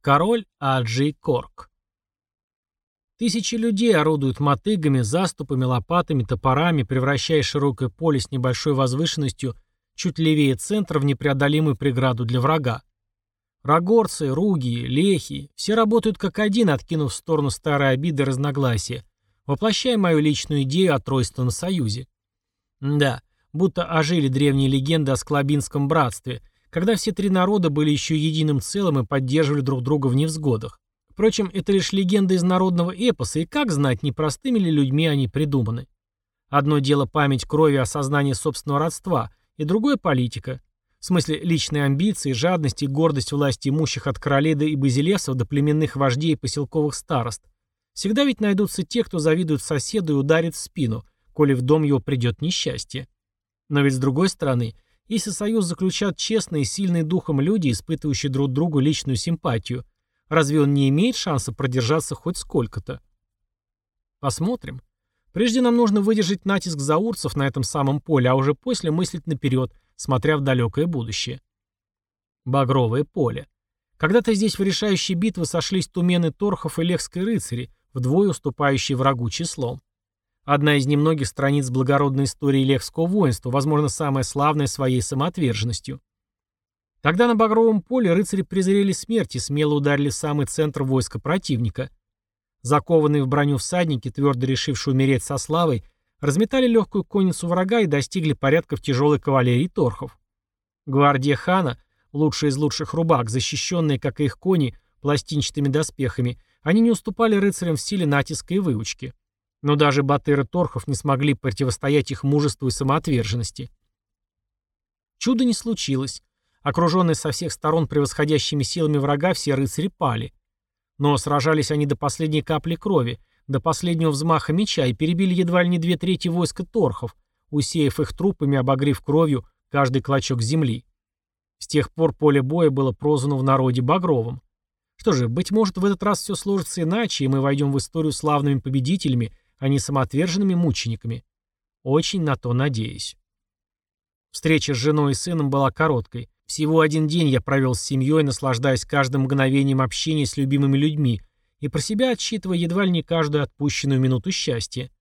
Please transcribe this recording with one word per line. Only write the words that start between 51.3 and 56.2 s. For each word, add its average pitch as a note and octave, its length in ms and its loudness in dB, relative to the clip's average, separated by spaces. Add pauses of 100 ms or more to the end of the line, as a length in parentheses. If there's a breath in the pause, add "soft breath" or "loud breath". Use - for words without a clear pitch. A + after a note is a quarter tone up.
коли C#3+ 220 4
в B2 80 -2
дом D3+ 200 4
его C#3+ 160 2
придёт A#2+ 420 -2
несчастье. C3+ 680 -6 (600)
Но C#3+ 140 2
ведь C#3 120 4
с C3 40 -2
другой C3+ 300 2
стороны, B2 480 -2 (300)
если G#3+ 240 -4
союз G#3 360 -2
заключат F#3 500 -4
честные F3+ 460 -2